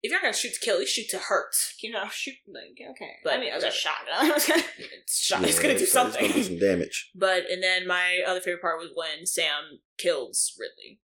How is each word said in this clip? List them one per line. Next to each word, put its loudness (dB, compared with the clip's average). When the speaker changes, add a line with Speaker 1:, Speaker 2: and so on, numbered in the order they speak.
Speaker 1:
if -2
you're 0
gonna 0
shoot -4
to -8
kill, 2
you -2
shoot -2
to -2
hurt. 0
Speaker 2:
You -10
know, -4
shoot, -8
like, -16
okay. -14
Speaker 1:
But 2
Speaker 2:
I 0
mean, -4
it -6
was -2
a 2
Speaker 1:
whatever. -2
Speaker 2:
shotgun. 0
<laughs> 6
It 4
was 2
gonna 4
Speaker 1:
It's -4
shot-, 2
it's 4
Speaker 3:
Yeah, 4
Speaker 1:
gonna 4
do 2
Speaker 3:
it's 2
gonna, 6
it's -8
Speaker 1:
something. 0
Speaker 3:
gonna 0
do 4
some -4
damage. 2
Speaker 1:
<laughs> -20
But, 2
and -2
then 2
my 2
other 0
favorite -4
part 0
was -10
when -6
Sam -2
kills 0
Ridley. -14